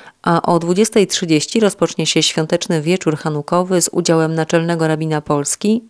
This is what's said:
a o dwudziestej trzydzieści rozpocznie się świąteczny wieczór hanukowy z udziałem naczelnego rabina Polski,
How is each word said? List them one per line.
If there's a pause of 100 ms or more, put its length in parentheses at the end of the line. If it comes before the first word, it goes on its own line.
(220)
a
o
dwudziestej
trzydzieści
rozpocznie
się
świąteczny
wieczór
hanukowy
z
udziałem
naczelnego
rabina
Polski,